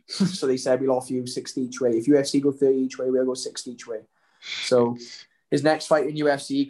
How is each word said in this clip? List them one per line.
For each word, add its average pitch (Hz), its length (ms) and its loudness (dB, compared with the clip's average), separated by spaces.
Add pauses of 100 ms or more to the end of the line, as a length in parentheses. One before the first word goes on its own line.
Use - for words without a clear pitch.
<laughs> - 60 -20
So 175 400 -2
they 127 80 2
said, 127 240 0
"We'll 131 100 0
offer 127 220 -2
you 127 160 -4
sixty - 340 -8
each 123 180 -8
way. 123 100 2
If 117 180 0
U 143 100 6
F 139 80 0
C 139 140 0
go 139 100 2
thirty 135 280 2
each 131 200 -2
way, 127 120 -2
we'll 131 140 2
go 127 100 -2
sixty 127 360 -10
each 120 160 -16
way." 110 140 -8 (400)
So 120 580 2 (540)
his 143 100 2
next 156 240 2
fight 151 220 2
in 151 80 -8
U 147 120 2
F 139 140 2
C 139 280 -2